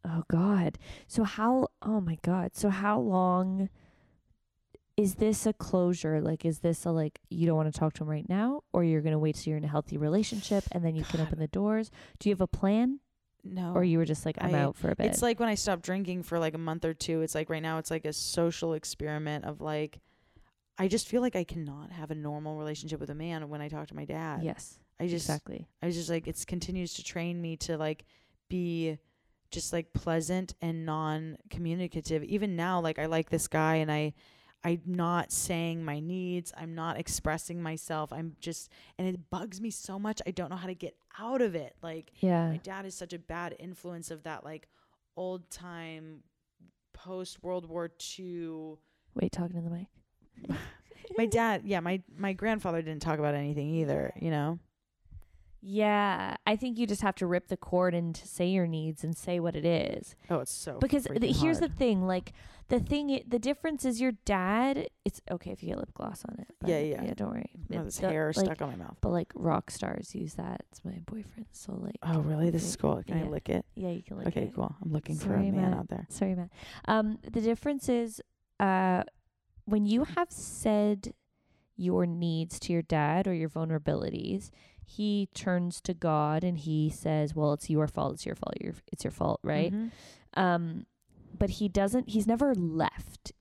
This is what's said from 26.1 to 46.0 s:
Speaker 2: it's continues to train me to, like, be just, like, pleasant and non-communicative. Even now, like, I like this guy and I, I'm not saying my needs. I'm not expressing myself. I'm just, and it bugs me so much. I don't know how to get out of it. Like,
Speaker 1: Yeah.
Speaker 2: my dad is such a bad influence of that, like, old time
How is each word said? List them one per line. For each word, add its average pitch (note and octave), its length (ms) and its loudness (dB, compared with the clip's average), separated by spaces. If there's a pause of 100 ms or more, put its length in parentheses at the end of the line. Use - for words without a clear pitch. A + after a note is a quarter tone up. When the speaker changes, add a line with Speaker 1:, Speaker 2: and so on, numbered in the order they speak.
Speaker 2:
it's - 160 -6
continues F3+ 520 -4
to - 80 -10
train F3 380 -4
me E3 160 -4
to, E3 200 -4
like, D#3 280 -2 (440)
be E3 480 0 (540)
just, - 200 -6
like, E3 220 -2
pleasant E3+ 680 0
and E3 240 -2
non-communicative. D#3+ 1400 -2
Even G3+ 320 0
now, F3 260 2
like, D#3+ 160 0
I D3+ 80 0
like D#3+ 240 2
this E3 180 0
guy D#3 280 4
and D#3 160 2
I, D3+ 220 0 (520)
I'm E3+ 220 0
not F3 440 0
saying E3 540 -2
my D3 140 -4
needs. F3+ 580 -4
I'm E3 160 -10
not E3 240 -4
expressing E3 640 -2
myself. D#3+ 500 -4
I'm D#3+ 300 -8
just, - 280 -8 (280)
and F#3 100 0
it F3+ 220 -4
bugs F#3+ 320 -6
me A3+ 80 -4
so G3 300 -8
much. G#3+ 260 -4
I F3+ 60 -4
don't E3+ 180 -4
know F3+ 60 -6
how F3+ 120 -8
to F#3 60 -6
get - 240 -10 (220)
out B3 240 0
of G3+ 100 2
it. D3+ 300 -6
Like, D#3+ 360 -10
Speaker 1:
Yeah. E3+ 300 4
Speaker 2:
my D#3+ 80 -2
dad F#3+ 300 -10
is F#3 80 -12
such F3+ 180 -12
a E3+ 60 -10
bad E3+ 400 -8
influence F3 520 -12
of D#3 120 -12
that, D#3 200 -10
like, D#3 240 -14 (480)
old F#3 360 -8
time D#3+ 720 -14 (680)